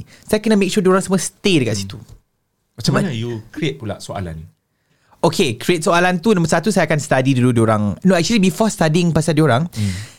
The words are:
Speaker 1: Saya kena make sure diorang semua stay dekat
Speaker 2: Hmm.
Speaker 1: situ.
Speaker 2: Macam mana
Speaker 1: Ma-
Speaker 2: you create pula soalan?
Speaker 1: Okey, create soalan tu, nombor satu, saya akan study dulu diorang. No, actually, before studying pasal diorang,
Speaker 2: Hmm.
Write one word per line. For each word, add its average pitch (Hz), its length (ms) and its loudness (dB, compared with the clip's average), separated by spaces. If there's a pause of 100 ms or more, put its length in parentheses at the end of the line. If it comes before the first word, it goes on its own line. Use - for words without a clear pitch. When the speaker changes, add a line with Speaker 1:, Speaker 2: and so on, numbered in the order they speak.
(220)
Speaker 1:
Saya - 180 -2
kena 214 160 2
make 196 120 2
sure 202 140 -2
diorang 185 180 4
semua 185 180 -2
stay - 420 0
dekat 110 160 -2
Speaker 2:
Hmm. 101 100 -6
Speaker 1:
situ. 98 120 -14 (760)
Speaker 2:
Macam - 200 -2
mana 202 140 0
Speaker 1:
Ma- 135 80 -6
Speaker 2:
you 117 240 -6 (100)
create - 280 -4
pula 104 200 -8
soalan? 82 460 -10 (760)
Speaker 1:
Okey, 160 360 0
create - 240 -2
soalan 180 360 2
tu, 175 120 -2
nombor 185 180 2
satu, 165 220 0
saya 190 160 2
akan 156 120 0
study 135 360 0
dulu 123 180 2
diorang. 107 520 0
No, 185 100 4
actually, 175 260 0
before 190 300 2
studying 170 400 0
pasal 160 240 0
diorang, 147 340 2
Speaker 2:
Hmm. 101 260 -4 (260)